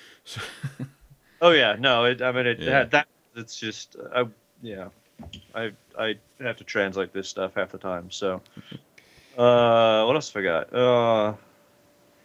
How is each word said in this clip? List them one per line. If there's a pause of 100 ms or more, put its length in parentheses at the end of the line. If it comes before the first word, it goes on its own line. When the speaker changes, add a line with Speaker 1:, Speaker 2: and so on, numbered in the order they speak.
Speaker 1:
<laughs>
So (1000)
Speaker 2:
Oh,
yeah.
No,
it,
I
mean,
it,
Speaker 1:
Yeah.
Speaker 2:
that,
that, (280)
it's
just,
uh,
I, (340)
yeah. (680)
I, (260)
I (240)
have
to
translate
this
stuff
half
the
time,
so.
<laughs> (880)
Uh,
what
else
have
I
got?
Uh, (920)